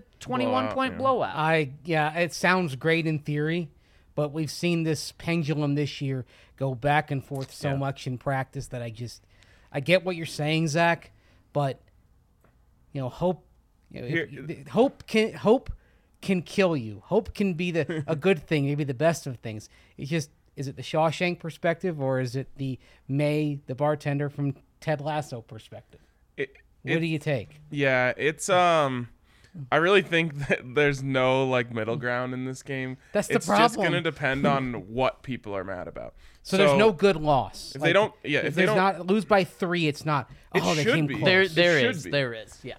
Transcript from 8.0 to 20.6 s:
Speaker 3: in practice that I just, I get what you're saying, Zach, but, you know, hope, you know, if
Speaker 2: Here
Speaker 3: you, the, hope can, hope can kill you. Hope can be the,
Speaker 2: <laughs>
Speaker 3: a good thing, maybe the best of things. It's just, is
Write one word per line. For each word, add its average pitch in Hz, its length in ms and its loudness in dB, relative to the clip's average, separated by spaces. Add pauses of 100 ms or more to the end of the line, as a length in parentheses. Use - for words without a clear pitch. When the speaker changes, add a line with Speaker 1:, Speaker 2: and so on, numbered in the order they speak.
Speaker 3:
in 127 100 -4
practice 135 520 -4
that 127 120 -10
I 120 80 -8
just, 113 380 -12 (460)
I 147 80 -4
get 170 260 4
what 185 100 -2
you're 160 80 -6
saying, 160 440 0
Zach, 170 420 2 (420)
but, 143 300 -2 (1080)
you 139 100 -6
know, 123 80 -6
hope, 175 340 -2 (460)
you - 100 -14
know, 120 60 -10
if 123 40 -6
Speaker 2:
Here 165 200 -2
Speaker 3:
you, 135 160 -14
the, - 240 -12
hope 247 360 2
can, 220 280 0
hope 214 340 2 (540)
can 185 180 0
kill 175 340 0
you. 110 320 -6
Hope 202 280 0
can 196 180 0
be 175 180 -2
the, 160 340 -2
Speaker 2:
<laughs> - 20 -8
Speaker 3:
a 160 100 -2
good 170 220 2
thing, 143 260 0
maybe 147 200 0
the 135 100 -4
best 151 320 0
of 127 140 -8
things. 107 280 -10 (300)
It's 135 100 -10
just, 156 220 -2 (260)
is 135 120 -6